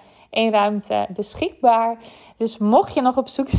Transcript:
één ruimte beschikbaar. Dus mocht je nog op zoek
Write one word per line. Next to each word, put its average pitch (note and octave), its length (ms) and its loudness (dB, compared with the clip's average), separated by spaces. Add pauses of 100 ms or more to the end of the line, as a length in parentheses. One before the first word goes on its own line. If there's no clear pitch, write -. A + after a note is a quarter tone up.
(300)
één A3+ 200 0
ruimte G#3 580 0
beschikbaar. A3+ 880 0 (400)
Dus A3 220 -4
mocht A#3 360 2
je D4 60 0
nog B3+ 160 2
op C4 120 -2
zoek C4 300 -6